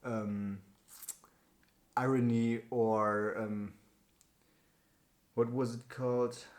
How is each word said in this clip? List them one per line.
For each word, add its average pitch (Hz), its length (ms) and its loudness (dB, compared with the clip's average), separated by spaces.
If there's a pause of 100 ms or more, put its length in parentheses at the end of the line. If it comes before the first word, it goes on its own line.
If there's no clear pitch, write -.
um, 104 560 -4 (1400)
irony 117 720 2
or, 107 680 2
um, 104 360 -4 (1600)
what 117 160 2
was 123 240 -2
it 117 140 -12
called? 123 480 -2 (200)